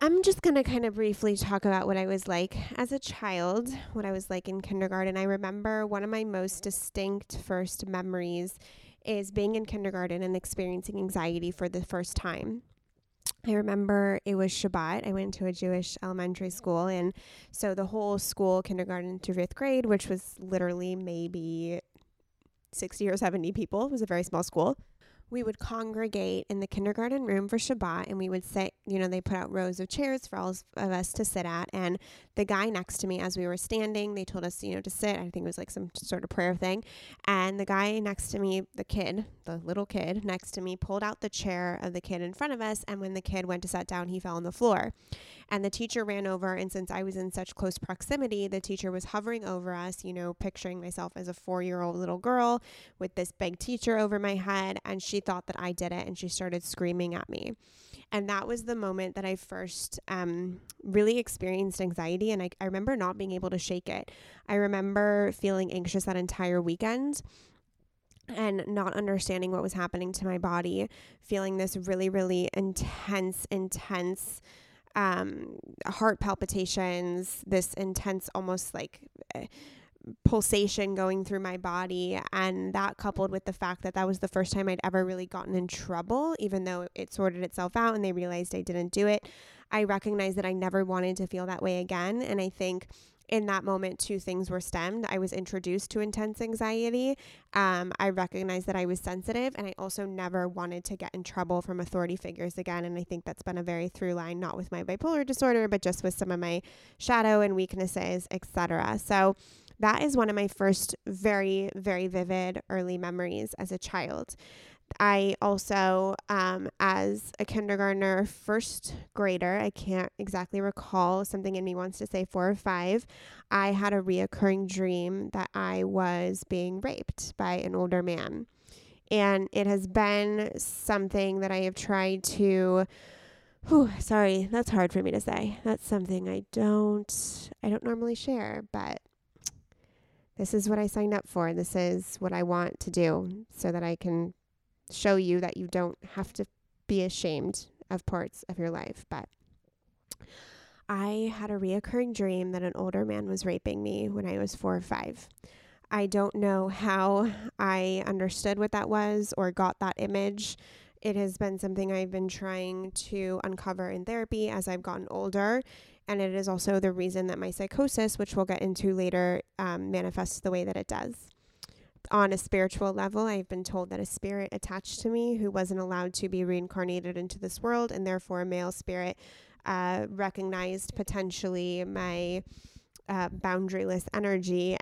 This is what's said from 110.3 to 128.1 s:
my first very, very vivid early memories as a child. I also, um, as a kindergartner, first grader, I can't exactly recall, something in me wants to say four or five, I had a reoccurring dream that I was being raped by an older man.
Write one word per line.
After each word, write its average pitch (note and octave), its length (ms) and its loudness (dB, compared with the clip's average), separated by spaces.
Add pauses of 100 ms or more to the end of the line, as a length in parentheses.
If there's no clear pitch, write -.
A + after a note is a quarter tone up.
my G3+ 120 2
first - 480 2 (100)
very, G3 680 2
very F#3 320 0
vivid F#3 640 0
early F3+ 280 -2
memories F3+ 640 -4
as F#3 120 -6
a F3+ 60 -4
child. - 580 -6 (680)
I G3 400 6
also, G3 760 4 (140)
um, F#3 400 2 (100)
as G3 600 2
a G#3 60 2
kindergartner, G3 800 2
first - 680 -2 (180)
grader, F#3 460 2
I G#3 100 2
can't F#3 480 -2
exactly G3 440 -4
recall, F#3+ 640 2
something G3 320 -2
in F#3 80 -2
me F3+ 100 -2
wants F#3 220 -6
to G#3 100 -6
say F#3 160 0
four F#3 260 2
or G3+ 60 4
five, F#3+ 500 2 (460)
I G3 220 4
had G3+ 180 2
a G3 100 2
reoccurring F#3+ 680 2
dream F#3 640 0
that F#3+ 200 -2
I F#3 300 0
was F#3 680 0
being F3+ 300 -2
raped - 560 -6
by F3+ 220 0
an F#3 180 -2
older F3+ 260 4
man. F3+ 460 -2 (640)